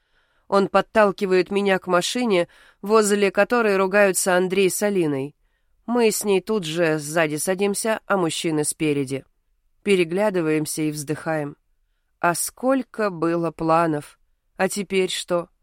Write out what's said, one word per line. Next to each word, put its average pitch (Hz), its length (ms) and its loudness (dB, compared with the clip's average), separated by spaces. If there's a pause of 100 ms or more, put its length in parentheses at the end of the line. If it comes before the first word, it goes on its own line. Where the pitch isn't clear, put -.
(480)
Он 196 200 2
подталкивает 190 800 2
меня 196 300 0
к - 80 -16
машине, 185 600 0 (340)
возле 208 500 2
которой 202 460 2
ругаются 190 580 2
Андрей 185 340 2
с - 140 -6
Алиной. 151 520 -2 (500)
Мы 233 260 2
с - 120 -4
ней 196 180 2
тут 214 240 -2
же 156 340 0
сзади 151 380 -2
садимся, 202 680 -2
а 202 120 0
мужчины 160 460 -2
спереди. 139 640 -4 (560)
Переглядываемся 175 1000 0
и 151 80 -2
вздыхаем. 151 640 -6 (640)
А 170 160 0
сколько 247 720 -4
было 170 420 -2
планов! 160 680 -2 (380)
А 190 100 0
теперь 190 420 -2
что? - 400 -6 (140)